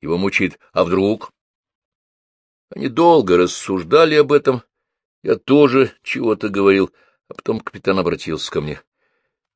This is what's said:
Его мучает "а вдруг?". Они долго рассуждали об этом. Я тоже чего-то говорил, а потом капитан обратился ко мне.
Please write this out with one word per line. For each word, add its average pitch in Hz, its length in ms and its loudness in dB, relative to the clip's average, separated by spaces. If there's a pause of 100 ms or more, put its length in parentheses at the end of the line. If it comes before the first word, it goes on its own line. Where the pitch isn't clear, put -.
Его 80 160 -6
мучает 95 420 -4 (140)
"а 87 100 2
вдруг?". 95 480 -2 (1400)
Они - 200 -8
долго 127 480 4
рассуждали 95 800 0
об 143 180 2
этом. 135 300 0 (600)
Я - 120 -2
тоже 131 580 2 (100)
чего-то 107 460 -4
говорил, 98 420 2 (380)
а - 40 -18
потом - 260 -6
капитан - 400 -6
обратился 82 520 -6
ко 78 100 -4
мне. 73 200 -8 (760)